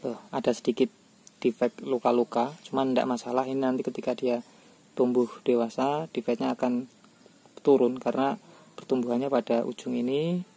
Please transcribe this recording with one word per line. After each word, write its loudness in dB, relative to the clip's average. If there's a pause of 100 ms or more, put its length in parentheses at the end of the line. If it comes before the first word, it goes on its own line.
Tuh, -6 (100)
ada 0
sedikit 0 (480)
defek -2
luka-luka, 0 (160)
cuman 0
ndak 2
masalah. -2
Ini -4
nanti 0
ketika -4
dia -2 (480)
tumbuh 2 (160)
dewasa, 0
defeknya -2
akan -2 (800)
turun 6
karena -2 (400)
pertumbuhannya 0
pada 2
ujung -6
ini 0 (120)